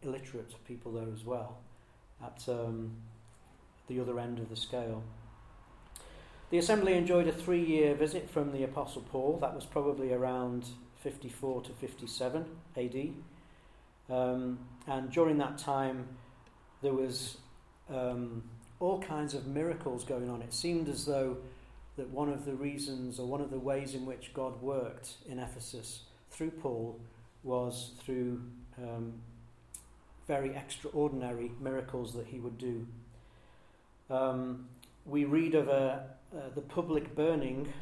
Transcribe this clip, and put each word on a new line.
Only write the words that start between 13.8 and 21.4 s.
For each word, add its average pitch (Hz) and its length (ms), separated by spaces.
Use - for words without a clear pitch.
Um, 127 520
and 131 240
during 160 280
that 143 200
time, 131 480
there 139 100
was, 131 460
um, 123 520
all 190 220
kinds 151 320
of 135 140
miracles 147 580
going 123 240
on. 117 140
It 117 100
seemed 170 360
as 135 180
though 135 320